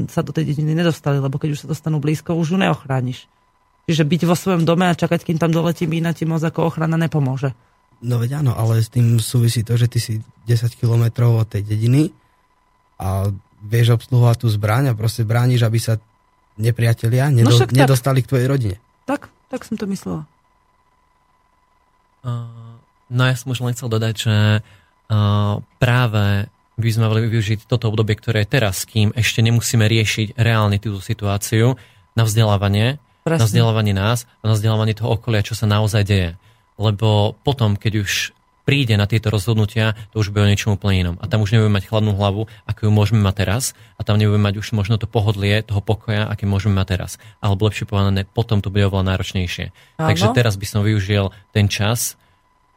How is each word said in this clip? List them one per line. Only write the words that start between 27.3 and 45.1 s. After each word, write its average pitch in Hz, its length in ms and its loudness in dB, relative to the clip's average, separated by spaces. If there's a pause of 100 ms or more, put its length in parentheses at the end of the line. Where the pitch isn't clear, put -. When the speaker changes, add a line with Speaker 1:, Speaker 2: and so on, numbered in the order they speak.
Speaker 3:
toto 117 240 -2
obdobie, 107 280 0
ktoré 107 280 -2
je - 60 -8
teraz, 110 340 -2
kým 107 280 0
ešte - 280 -2
nemusíme 113 440 2
riešiť 110 520 0
reálne 107 440 2
túto 101 160 -8
situáciu, 110 800 -2 (340)
na 113 140 0
vzdelávanie, 107 720 2 (240)
Speaker 1:
Presne. 160 180 0
Speaker 3:
na 113 60 4
vzdelávanie 110 480 2
nás 107 320 0 (160)
a 107 80 0
na 110 40 2
vzdelávanie 110 380 0
toho 113 220 -2
okolia, 107 320 -2
čo - 80 -8
sa 110 100 -4
naozaj 104 400 2
deje. 95 280 0 (440)
Lebo 104 720 0
potom, 110 320 0
keď 107 240 -2
už 104 100 -6 (500)
príde 139 320 0
na 104 120 2
tieto 107 240 -2
rozhodnutia, 110 680 0 (120)
to 110 120 -4
už 98 80 -2
bude 104 160 2
o 101 40 4
niečom 101 240 0
úplne 95 280 0
inom. 87 160 -2
A - 80 -12
tam 107 160 0
už 98 100 -2
nebudeme 107 260 4
mať 95 120 -6
chladnú 107 240 0
hlavu, 101 320 -2 (180)
ako - 160 -10
ju 107 140 0
môžeme 104 280 2
mať 98 140 2 (100)
teraz. 110 180 -2 (320)
A 110 100 -10
tam 104 120 2
nebudeme 104 260 2
mať 101 140 0
už 104 160 -10
možno 107 240 0
to 104 80 -8
pohodlie 104 560 0